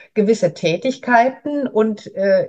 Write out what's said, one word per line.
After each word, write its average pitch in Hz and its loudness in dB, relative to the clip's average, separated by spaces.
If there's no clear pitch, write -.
gewisse 202 2
Tätigkeiten 254 -2
und, 214 -2
äh, 190 2